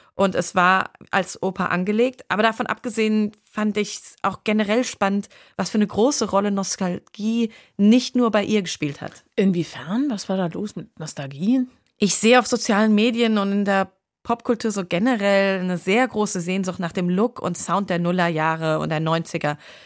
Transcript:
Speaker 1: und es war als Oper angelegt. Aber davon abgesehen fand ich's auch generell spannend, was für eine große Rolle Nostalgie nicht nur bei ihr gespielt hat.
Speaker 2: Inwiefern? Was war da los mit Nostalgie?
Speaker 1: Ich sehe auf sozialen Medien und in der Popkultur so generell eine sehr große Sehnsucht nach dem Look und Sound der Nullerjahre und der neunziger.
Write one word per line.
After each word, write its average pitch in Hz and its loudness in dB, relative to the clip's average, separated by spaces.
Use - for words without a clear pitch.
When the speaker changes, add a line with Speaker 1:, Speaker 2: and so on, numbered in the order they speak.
Speaker 1:
und 190 0
es - -2
war 185 2
als - -4
Oper 185 -2
angelegt. 208 0
Aber 196 0
davon 226 0
abgesehen 214 0
fand 214 -2
ich's - -6
auch 190 -4
generell 214 0
spannend, 202 -2
was 190 -4
für - -2
eine 208 4
große 226 0
Rolle 202 0
Nostalgie 202 -2
nicht 233 4
nur 240 2
bei 208 2
ihr 208 0
gespielt 151 -6
hat. - -14
Speaker 2:
Inwiefern? 190 0
Was 202 -6
war 190 -2
da 190 -2
los 190 -8
mit - -14
Nostalgie? 156 -2
Speaker 1:
Ich 196 2
sehe 240 6
auf 233 2
sozialen 220 2
Medien 226 2
und 196 0
in 202 0
der 196 0
Popkultur 233 -2
so 196 -4
generell 196 2
eine 180 -2
sehr 208 2
große 208 -2
Sehnsucht 185 -4
nach 170 -6
dem 180 -2
Look 202 0
und 175 -4
Sound 190 -2
der 170 0
Nullerjahre 160 0
und 156 -4
der 160 -2
neunziger. 160 -2